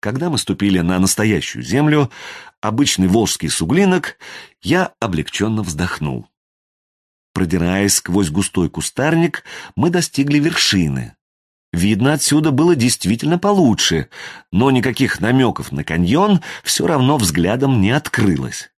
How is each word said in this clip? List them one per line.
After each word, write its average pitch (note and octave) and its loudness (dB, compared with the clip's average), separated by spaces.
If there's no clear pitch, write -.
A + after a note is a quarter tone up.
Когда C3 -4
мы C#3+ -2
ступили G2 0
на F2+ 0
настоящую F#2+ 0
землю, C#3+ 2
обычный G#2+ 0
волжский F#2 0
суглинок, F3+ 0
я F#3 0
облегчённо G#2+ -2
вздохнул. D2+ -6
Продираясь F#2 0
сквозь F2+ 0
густой F2 0
кустарник, D#3+ -2
мы D3+ 2
достигли D3 0
вершины. D#2+ 0
Видно G#2 2
отсюда D3+ 2
было D#3+ 4
действительно A#2+ 0
получше, D#3+ 2
но B2 2
никаких B2+ 0
намёков A#2+ 0
на C#2+ -6
каньон C3 2
всё - -2
равно D3 2
взглядом G#2+ 0
не G2 4
открылось. F#2 -2